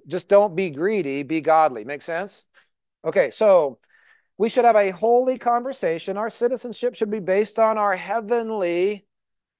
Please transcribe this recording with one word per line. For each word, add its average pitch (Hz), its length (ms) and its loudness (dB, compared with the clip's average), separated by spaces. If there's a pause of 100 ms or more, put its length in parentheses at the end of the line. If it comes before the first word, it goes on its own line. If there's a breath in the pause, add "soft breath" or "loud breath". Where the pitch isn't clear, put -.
Just 170 220 -8
don't 202 260 4
be 185 160 -2
greedy, 147 540 -4
be 156 160 -4
godly. 147 440 2
Make 139 180 -10
sense? 175 420 -10 (600 soft breath)
Okay, 160 260 0
so 175 500 2 (580 soft breath)
we 226 100 2
should 240 160 2
have 226 120 6
a 196 140 4
holy 240 480 2
conversation. 226 800 -4
Our 214 140 -6
citizenship 240 640 -4
should 214 160 -4
be 220 80 -4
based 202 400 0
on 220 200 4
our 202 180 0
heavenly, 202 1120 -2 (520)